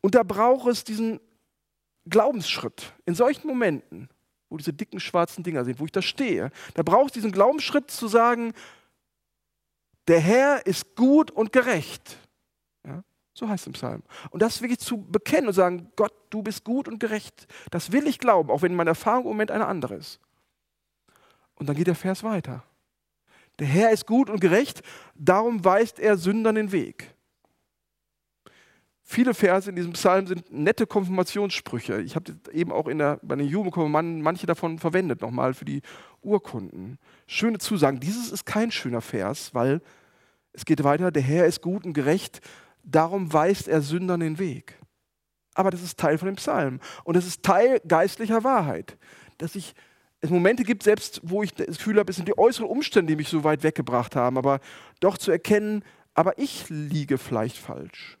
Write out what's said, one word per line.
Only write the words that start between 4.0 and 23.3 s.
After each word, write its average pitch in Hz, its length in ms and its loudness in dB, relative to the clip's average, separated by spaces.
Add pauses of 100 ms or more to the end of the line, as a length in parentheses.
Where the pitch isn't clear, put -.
wo 156 80 -10
diese 147 160 -6
dicken 190 260 -10
schwarzen 175 420 -4
Dinger 156 220 -4
sind, 123 160 -6
wo 160 60 -6
ich - 60 -12
da - 100 -2
stehe. 139 480 -2 (240)
Da 170 80 -2
braucht 202 240 4
es 269 60 -8
diesen 214 200 -4
Glaubensschritt 269 580 2
zu - 180 -8
sagen, 233 440 2 (1500)
der 165 140 6
Herr 247 460 4
ist - 300 -6
gut 277 340 6
und 214 220 -2
gerecht. 240 640 0 (680)
Ja, 147 160 -12 (300)
so 226 160 -8
heißt 202 140 -4
es - 40 -14
im - 60 -12
Psalm. - 300 -8 (280)
Und 175 120 0
das 226 200 0
wirklich 247 160 -2
zu 214 240 -6
bekennen 214 460 0
und 185 60 -2
sagen, 180 420 2
Gott, 214 160 2 (180)
du 214 120 -6
bist 214 220 -8
gut 254 240 -4
und 220 100 -12
gerecht. 214 480 -6 (240)
Das 175 220 -4
will 285 140 2
ich 269 120 -2
glauben, 190 320 4
auch 143 120 2
wenn 175 120 2
meine 165 160 2
Erfahrung 226 340 0
im 226 60 -6
Moment 214 200 -2
eine 214 160 -2
andere 135 300 -4
ist. - 240 -18 (1400)
Und 143 120 -6
dann 143 80 -2
geht 180 120 0
der 170 60 2
Vers 190 280 -4
weiter. 165 420 -6 (960)